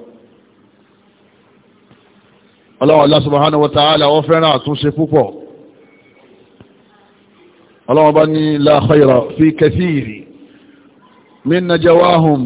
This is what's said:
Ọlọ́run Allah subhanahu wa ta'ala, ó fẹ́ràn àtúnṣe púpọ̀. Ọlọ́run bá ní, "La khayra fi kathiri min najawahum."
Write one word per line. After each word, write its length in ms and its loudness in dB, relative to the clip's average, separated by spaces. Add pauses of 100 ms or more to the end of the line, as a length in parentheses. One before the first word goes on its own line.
(2750)
Ọlọ́run 220 2
Allah 200 2
subhanahu 400 0
wa 60 0
ta'ala, 380 0
ó 160 0
fẹ́ràn 300 0
àtúnṣe 380 -4
púpọ̀. 360 -2 (2500)
Ọlọ́run 240 2
bá 140 2
ní, 320 -2
"La 220 2
khayra 360 2 (160)
fi 220 0
kathiri 720 -4 (1160)
min 160 -2
najawahum." 840 2